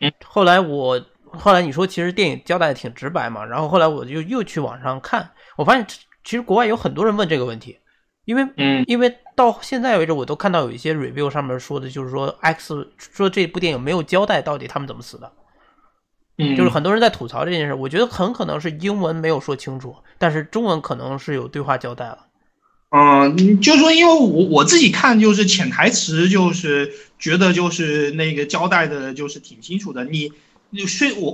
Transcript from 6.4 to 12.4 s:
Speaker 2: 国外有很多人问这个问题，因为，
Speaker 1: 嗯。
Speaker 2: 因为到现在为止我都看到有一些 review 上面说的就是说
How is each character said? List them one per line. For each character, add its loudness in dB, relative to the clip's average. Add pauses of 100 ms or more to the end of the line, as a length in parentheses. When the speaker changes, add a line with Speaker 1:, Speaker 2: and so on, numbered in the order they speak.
Speaker 2:
国 -2
外 2
有 0
很 -6
多 -2
人 0
问 0
这 0
个 -4
问 -8
题， -20 (480)
因 -2
为， 0 (120)
Speaker 1:
嗯。 2
Speaker 2:
因 0
为 2 (180)
到 2
现 -6
在 2
为 0
止 -2
我 -4
都 -6
看 -2
到 2
有 -4
一 -12
些 -6
review -4
上 -4
面 -6
说 -10
的 -10
就 -10
是 -10
说 -4 (140)